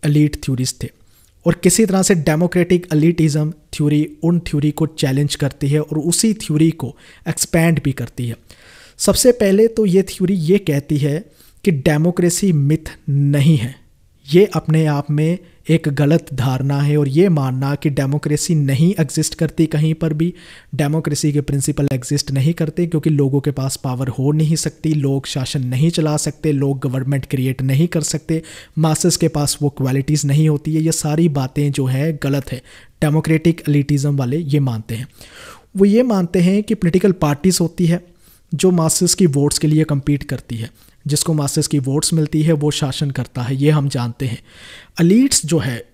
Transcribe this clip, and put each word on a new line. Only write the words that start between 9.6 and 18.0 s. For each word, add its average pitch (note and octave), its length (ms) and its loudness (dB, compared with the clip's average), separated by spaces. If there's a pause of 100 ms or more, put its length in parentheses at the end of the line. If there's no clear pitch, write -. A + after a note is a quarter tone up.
तो A3 180 0
ये F#3+ 160 4
थ्योरी F#3+ 320 -2
ये F3 240 2
कहती D3 380 -2
है D3 340 -2 (340)
कि G3+ 60 2
डेमोक्रेसी E3+ 800 0
मिथ D3 460 0 (100)
नहीं C#3+ 480 2
है, A#2+ 200 -4 (560)
ये G3 220 6
अपने D#3+ 320 0
आप C#3+ 240 -2
में D#3 280 0 (300)
एक D#3+ 200 2
गलत D3 460 2
धारणा C3 460 -2
है D3 160 2
और C#3+ 120 2
ये E3 200 4
मानना C#3 460 0
कि D3 160 -2
डेमोक्रेसी D3 640 -2